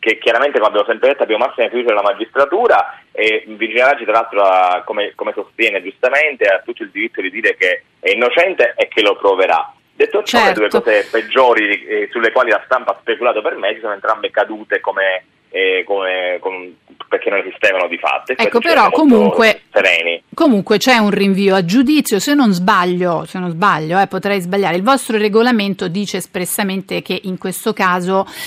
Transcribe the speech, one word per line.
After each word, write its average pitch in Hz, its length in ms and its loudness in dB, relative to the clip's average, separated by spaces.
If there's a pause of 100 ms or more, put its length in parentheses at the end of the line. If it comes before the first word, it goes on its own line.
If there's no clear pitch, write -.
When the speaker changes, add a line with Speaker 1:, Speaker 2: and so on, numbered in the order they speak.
Speaker 1:
che 107 180 0
chiaramente, 123 400 0
come 107 100 4
abbiamo 127 180 0
sempre 113 240 2
detto, 135 120 -2
abbiamo 110 240 0
massima 120 220 -2
fiducia 120 220 -2
nella 104 120 2
magistratura 113 960 0 (140)
e 110 340 -2
Virginia 110 400 -2
Raggi, 135 160 2
tra 107 120 0
l'altro, 101 280 0
ha, 92 420 2
come, 104 300 -6
come 107 180 -6
sostiene 104 480 -2
giustamente, 127 680 0
ha 95 180 2
tutto - 180 -12
il 101 80 -12
diritto 107 300 -8
di 92 100 -6
dire 104 260 -2
che 90 260 -2 (180)
è - 100 0
innocente 123 640 2
e 110 120 0
che - 120 -2
lo 101 140 2
proverà. 92 580 2 (220)
Detto - 300 0
ciò, 233 200 2
le 196 100 2
due 107 160 0
Speaker 2:
Certo. - 120 0
Speaker 1:
cose 104 260 2
peggiori, 110 760 2
eh, 104 260 -4
sulle 113 220 -2
quali 123 180 0
la 101 140 0
stampa 123 280 -2
ha - 80 -6
speculato 110 420 -2
per 165 140 -4
mesi 104 240 -4
sono 107 120 -6
entrambe 104 380 -4
cadute 104 500 -4
come, 95 440 -2 (260)
eh, 92 360 -2
come, 92 540 -4
com-, 90 340 -10 (340)
perché - 200 -2
non 98 120 0
esistevano 92 480 -2
di 85 100 -6
fatto, 73 340 -4
e - 60 -2
Speaker 2:
Ecco, 226 200 0
Speaker 1:
questo - 20 -
ci 330 140 0
Speaker 2:
però 269 140 4
Speaker 1:
rende - 80 0
molto 294 180 6 (220)
Speaker 2:
comunque, 220 240 2 (100)
Speaker 1:
sereni. 85 520 0 (100)
Speaker 2:
comunque 220 460 2
c'è 254 180 4
un 214 140 2
rinvio 196 440 2
a 190 120 2
giudizio, 247 540 2
se 294 120 -2
non 262 200 4
sbaglio, 180 720 0
se 185 120 -10
non 180 120 -4
sbaglio, 165 500 0
eh, 190 60 2
potrei 196 340 -4
sbagliare, 180 360 -2
il 185 60 -2
vostro 240 360 0
regolamento 208 720 0
dice 190 280 -6
espressamente 190 880 -6
che 185 220 -6
in 185 120 -6
questo 190 380 -6
caso 185 500 0 (220)